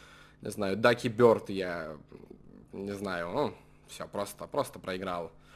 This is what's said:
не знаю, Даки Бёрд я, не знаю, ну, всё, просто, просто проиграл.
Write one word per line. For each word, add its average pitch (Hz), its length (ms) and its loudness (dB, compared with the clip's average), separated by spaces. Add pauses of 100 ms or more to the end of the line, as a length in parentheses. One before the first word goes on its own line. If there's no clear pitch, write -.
(420)
не 107 100 -6
знаю, 101 260 0
Даки 120 300 4
Бёрд 110 420 8
я, 87 480 -4 (760)
не 98 180 -6
знаю, 95 380 -4
ну, 117 240 -2 (340)
всё, - 200 -12
просто, 98 380 -6
просто 139 320 -4
проиграл. 92 540 -6 (240)